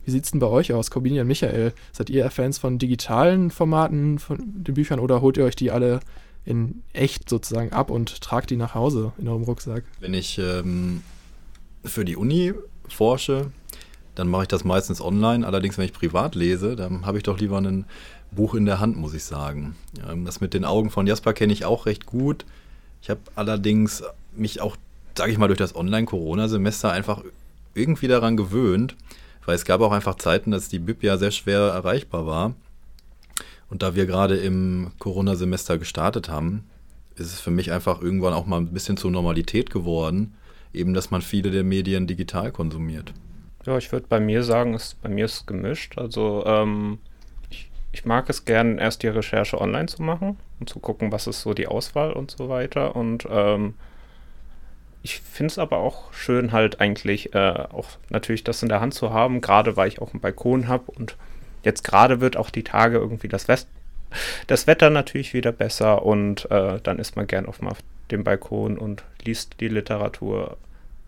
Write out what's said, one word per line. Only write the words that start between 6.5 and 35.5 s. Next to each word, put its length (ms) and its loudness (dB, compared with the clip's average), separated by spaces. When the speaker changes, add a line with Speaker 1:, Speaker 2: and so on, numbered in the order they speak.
Speaker 1:
echt 380 0
sozusagen 420 -2
ab 200 0
und 300 -2
tragt 280 -2
die 60 0
nach 180 -2
Hause 460 2
in 80 -4
eurem 160 -2
Rucksack? 400 -4
Speaker 2:
Wenn 160 -6
ich, 240 -4
ähm, 640 0
für 200 -4
die 120 -2
Uni 380 2
forsche, 640 2
dann 120 0
mache 160 2
ich 40 -2
das 160 0
meistens 380 2
online. 440 4
Allerdings, 320 0
wenn 80 0
ich 80 -4
privat 420 0
lese, 400 2
dann 300 -4
habe 120 0
ich 60 -2
doch 160 0
lieber 180 0
ein 280 0
Buch 240 0
in 100 4
der 140 2
Hand, 180 0
muss 160 -6
ich 100 -8
sagen. 520 -8
Ähm, 160 -6
das 160 -8
mit 120 -4
den 120 0
Augen 240 2
von 180 0
Jasper 260 2
kenne 200 4
ich 120 -2
auch 200 0
recht 200 -2
gut. 400 -2
Ich 80 -16
habe 120 -4
allerdings 680 2
mich 260 -4
auch, 160 -4
sag 120 2
ich 80 2
mal, 100 6
durch 120 4
das 160 0
Online-Corona-Semester 1160 0
einfach 320 -2
irgendwie 340 0
daran 300 4
gewöhnt, 580 2
weil 100 2
es 100 -2
gab 160 6
auch 100 6
einfach 240 2
Zeiten, 360 2
dass 180 -2
die 100 -4
Bib 240 -4
ja 140 4
sehr 140 2
schwer 280 0
erreichbar 640 0
war. 280 0
Und 120 -4
da 140 0
wir 100 4
gerade 300 2
im 640 0
Corona-Semester 800 0